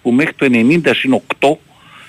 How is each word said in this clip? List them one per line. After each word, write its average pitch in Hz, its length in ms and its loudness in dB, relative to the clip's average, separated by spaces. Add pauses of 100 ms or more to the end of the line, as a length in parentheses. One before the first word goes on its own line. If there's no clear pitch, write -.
που 123 100 -2
μέχρι 139 200 0
το - 120 -4
ενενήντα 131 500 2
συν 131 180 -2
οκτώ 139 480 -2 (480)